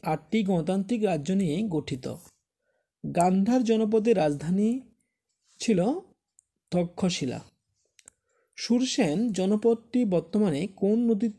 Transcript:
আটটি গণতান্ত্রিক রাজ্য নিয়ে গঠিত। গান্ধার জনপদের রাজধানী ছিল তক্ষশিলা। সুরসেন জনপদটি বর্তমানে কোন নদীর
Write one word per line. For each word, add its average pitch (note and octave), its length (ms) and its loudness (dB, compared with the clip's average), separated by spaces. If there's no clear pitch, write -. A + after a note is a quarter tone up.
আটটি F#3 420 -2
গণতান্ত্রিক F#3+ 600 0
রাজ্য F3+ 300 -2
নিয়ে F#3+ 360 0
গঠিত। C3 460 -6
গান্ধার G3 480 2
জনপদের A3 540 2
রাজধানী F3 640 0
ছিল F#3 260 2
তক্ষশিলা। F3 680 -2
সুরসেন A#3 760 0
জনপদটি A3 760 0
বর্তমানে F#3 640 0
কোন A3 380 0
নদীর A3+ 320 0